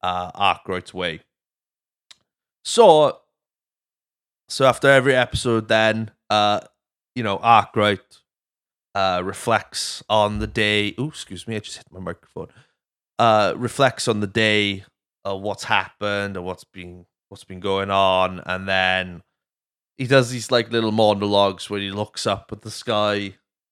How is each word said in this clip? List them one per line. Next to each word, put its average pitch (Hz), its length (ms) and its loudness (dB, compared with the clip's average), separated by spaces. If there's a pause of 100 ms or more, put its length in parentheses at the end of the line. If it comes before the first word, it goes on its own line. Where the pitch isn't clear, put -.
uh, 90 320 -4
Arkwright's 92 600 -2
way. 87 260 -6 (1400)
So, 160 560 6 (1300)
so - 180 2
after 127 220 4
every 135 260 6
episode, 117 540 0
then, 110 420 2 (180)
uh, 104 320 0 (540)
you 123 80 -6
know, 98 160 -2
Arkwright, 107 840 2 (720)
uh, 92 300 0
reflects - 840 -4
on 104 300 2
the 104 80 -4
day. 104 540 0
Ooh, 143 80 -4
excuse - 400 -16
me, 113 80 -6
I - 20 -4
just - 200 -14
hit - 140 -20
my 90 60 -20
microphone. 87 500 -12 (680)
Uh, 107 380 2
reflects 123 500 -2
on 110 140 -2
the 104 80 -4
day, 104 560 0 (440)
uh, 98 80 -6
what's 98 280 -8
happened 101 720 -4
or 90 60 -10
what's 90 220 -12
been, 90 420 -20 (220)
what's - 160 -20
been 92 160 -16
going 98 300 -2
on, 92 560 2
and 92 220 -6
then 92 540 -2 (760)
he 135 80 -6
does 123 240 4
these, 120 200 -8
like, 117 200 0
little 113 220 0
monologues 101 760 2
where 101 120 -6
he 98 100 -6
looks 101 360 -6
up 101 260 -4
at 104 100 -16
the 110 80 -14
sky, 104 640 -2 (380)